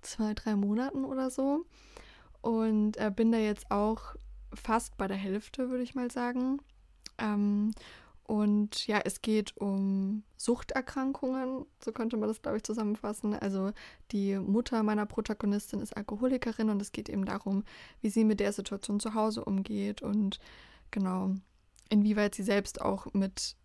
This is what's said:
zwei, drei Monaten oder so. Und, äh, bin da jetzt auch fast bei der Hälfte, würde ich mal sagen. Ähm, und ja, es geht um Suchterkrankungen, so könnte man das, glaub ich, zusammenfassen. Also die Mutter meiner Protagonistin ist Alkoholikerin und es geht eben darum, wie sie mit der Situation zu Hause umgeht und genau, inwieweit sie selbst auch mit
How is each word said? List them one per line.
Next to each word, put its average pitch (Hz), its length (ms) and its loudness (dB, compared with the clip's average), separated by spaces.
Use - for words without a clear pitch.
zwei, 214 340 -2
drei 214 200 -2
Monaten 226 500 0
oder 262 260 -2
so. 277 340 0
Und, 220 560 2
äh, 214 180 2
bin 226 160 6
da 233 80 4
jetzt 214 320 0
auch 214 440 0
fast - 440 -2
bei 190 100 -2
der 196 100 -2
Hälfte, 202 520 -4
würde 254 140 0
ich 247 120 -8
mal 247 160 -2
sagen. 254 480 0
Ähm, 208 540 2
und 208 640 2
ja, 208 180 2
es - 200 -4
geht 214 340 2
um 196 640 0
Suchterkrankungen, 262 1300 -2
so 220 80 -4
könnte 233 240 -2
man 214 140 0
das, 220 140 -4
glaub 220 120 -2
ich, 220 80 -4
zusammenfassen. 214 720 -2
Also 196 380 -2
die 196 260 2
Mutter 220 460 2
meiner 208 240 2
Protagonistin 208 720 -2
ist - 180 -8
Alkoholikerin 226 720 0
und 202 120 2
es 208 100 -8
geht - 180 -8
eben 190 160 0
darum, 196 380 -2
wie 220 80 0
sie 220 140 4
mit 214 160 4
der 202 140 2
Situation 202 460 -4
zu 214 160 -2
Hause 220 280 2
umgeht 202 600 -2
und 202 360 0
genau, 190 400 0
inwieweit 208 460 4
sie 196 80 -4
selbst 202 380 2
auch 196 320 0
mit 196 520 -2